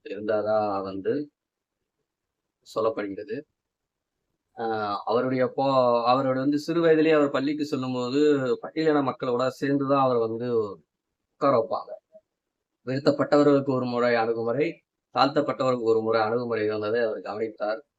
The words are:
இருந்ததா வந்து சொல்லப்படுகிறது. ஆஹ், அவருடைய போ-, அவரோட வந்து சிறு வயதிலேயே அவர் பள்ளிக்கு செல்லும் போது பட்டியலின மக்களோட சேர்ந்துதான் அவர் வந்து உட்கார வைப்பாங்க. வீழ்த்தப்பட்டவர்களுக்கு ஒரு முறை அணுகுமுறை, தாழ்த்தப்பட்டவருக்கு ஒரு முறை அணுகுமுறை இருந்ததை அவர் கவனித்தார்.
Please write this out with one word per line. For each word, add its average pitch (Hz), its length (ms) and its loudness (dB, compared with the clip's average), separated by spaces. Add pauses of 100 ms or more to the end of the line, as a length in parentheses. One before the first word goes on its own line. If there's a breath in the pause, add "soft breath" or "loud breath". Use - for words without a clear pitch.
இருந்ததா 107 540 -2 (220)
வந்து 95 320 -4 (1500)
சொல்லப்படுகிறது. 107 720 -4 (1200)
ஆஹ், 107 480 -4
அவருடைய 127 420 0
போ-, 123 580 2
அவரோட 131 320 2
வந்து 143 220 0
சிறு 165 220 -2
வயதிலேயே 160 340 6
அவர் 147 140 4
பள்ளிக்கு 143 360 -2
செல்லும் 131 280 -4
போது 127 280 0 (380)
பட்டியலின 151 440 0
மக்களோட 127 440 -2
சேர்ந்துதான் 139 580 0
அவர் 127 120 2
வந்து 113 300 -2 (840)
உட்கார 139 240 0
வைப்பாங்க. - 360 -2 (960)
வீழ்த்தப்பட்டவர்களுக்கு 143 840 2
ஒரு 127 120 -2
முறை 120 300 2
அணுகுமுறை, 117 520 0 (480)
தாழ்த்தப்பட்டவருக்கு 131 640 0
ஒரு 113 200 2
முறை 113 200 2
அணுகுமுறை 113 440 -2
இருந்ததை 107 360 -2
அவர் 107 200 -2
கவனித்தார். 107 580 -6 (200)